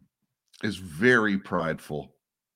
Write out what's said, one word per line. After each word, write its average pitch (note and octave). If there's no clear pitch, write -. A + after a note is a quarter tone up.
is G2
very G2+
prideful. D#2+